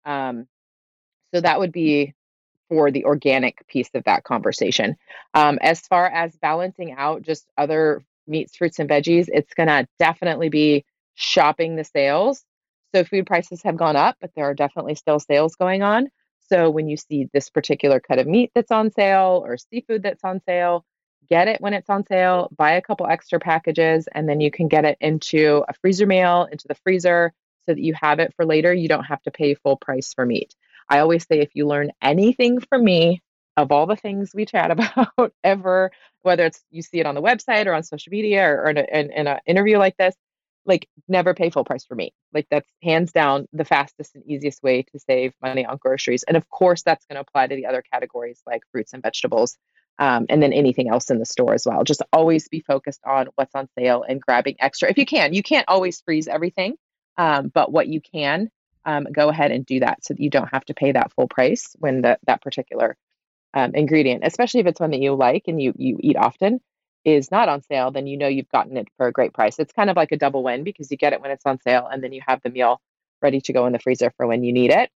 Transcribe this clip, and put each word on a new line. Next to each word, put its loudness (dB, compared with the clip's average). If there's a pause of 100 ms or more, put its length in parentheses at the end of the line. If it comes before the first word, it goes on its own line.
Um, -8 (840)
so 0
that 2
would -2
be 0 (560)
for 2
the -4
organic 0
piece -4
of -6
that 0
conversation. -2 (360)
Um, 4
as 2
far 0
as -4
balancing -6
out -6
just -8 (100)
other 0 (240)
meats, -6
fruits, -2
and -4
veggies, 2
it's -2
gonna 0 (120)
definitely -2
be 2 (320)
shopping 0
the -8
sales. 0 (500)
So 4
food -2
prices -4
have -2
gone 0
up, 2
but -14
there -4
are -4
definitely -4
still 0
sales 0
going -2
on. 0 (400)
So 4
when -2
you -4
see -6
this -2
particular 0
cut 0
of 0
meat 2
that's -2
on 0
sale 2
or -8
seafood -8
that's -8
on -6
sale, 0 (460)
get 4
it -2
when -4
it's -8
on -2
sale, 0
buy 0
a 2
couple -6
extra -2
packages, 0
and -4
then 0
you 2
can -2
get 2
it 0
into 2
a -10
freezer 2
meal, 2
into -16
the -6
freezer, 2 (340)
so 0
that -4
you -2
have 2
it 0
for 0
later. 4
You -2
don't 0
have -8
to -8
pay 0
full 0
price -6
for -2
meat. -2 (360)
I 6
always 2
say, 2
if 0
you -2
learn -2 (100)
anything 2
from 2
me, 4 (360)
of 2
all 4
the -2
things -8
we -4
chat 0
<laughs> -2 (200)
about 0 (100)
ever, 2 (300)
whether 2
it's -4
you -14
see -4
it 0
on -4
the -4
website 0
or 0
on -2
social -16
media 0
or, 2
or 0
in 0
a, 0
in, -2
in -2
an -2
interview 4
like 2
this, 2 (500)
like, 0 (200)
never 2
pay 0
full -2
price -6
for -16
meat. -8 (200)
Like, -4
that's -2 (140)
hands 0
down 0
the -4
fastest -4
and -20
easiest -6
way 0
to -16
save -2
money -4
on -8
groceries. -2
And 0
of -2
course, 2
that's -2
gonna -12
apply -2
to -6
the -10
other -4 (100)
categories -8
like -6 (100)
fruits -8
and -16
vegetables, -2 (420)
um, 2
and 4
then 2
anything 2
else -2
in 0
the -4
store 0
as -2
well. 0
Just -2 (120)
always 2
be -8
focused -6
on -2
what's -4
on -8 (100)
sale 0
and -6
grabbing 0
extra 0
if 2
you 2
can. 0
You 0
can't 0
always 0
freeze -2
everything, -4 (420)
um, 0
but 0
what 2
you -6
can, -4 (340)
um, -4
go 2
ahead 0
and -4
do -4
that -2
so -10
that -8
you -2
don't 0
have -4
to -12
pay 0
that 0
full 0
price -2
when -2
the, 2
that 0
particular, -6 (580)
um, -2
ingredient, 2
especially 0
if 2
it's -2
one -2
that -2
you 0
like 2
and -4
you, 0
you -4
eat 2
often, 0 (420)
is 2
not 2
on -4
sale, -2
then -6
you -8
know -2
you've -4
gotten -2
it -8 (100)
for 0
a -2
great -2
price. 0
It's -6
kind 0
of -2
like 2
a -4
double -2
win -4
because -12
you -8
get 0
it -6
when -10
it's -10
on -2
sale 0
and -10
then -12
you -16
have -2
the -6
meal 0 (420)
ready 0
to -8
go 2
in 0
the -4
freezer 0
for -2
when 0
you -2
need 4
it. 4